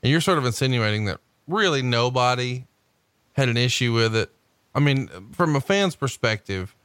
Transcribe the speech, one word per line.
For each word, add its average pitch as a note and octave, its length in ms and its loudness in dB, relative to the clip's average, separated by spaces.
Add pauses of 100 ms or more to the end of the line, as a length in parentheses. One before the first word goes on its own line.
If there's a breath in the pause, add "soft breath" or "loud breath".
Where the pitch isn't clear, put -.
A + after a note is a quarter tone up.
And B2+ 100 2
you're D#3+ 80 4
sort E3 200 2
of B2+ 80 0
insinuating A2+ 580 0
that F#2 140 -4 (280)
really E3+ 360 0
nobody B2 800 0 (680)
had C3+ 160 2
an A#2 80 0
issue B2 360 0
with A2+ 220 2
it. G#2+ 160 0 (420)
I - 60 -2
mean, C#3 300 0 (220)
from D#3+ 240 0
a C3+ 60 0
fan's G3 340 0
perspective G#2+ 880 -4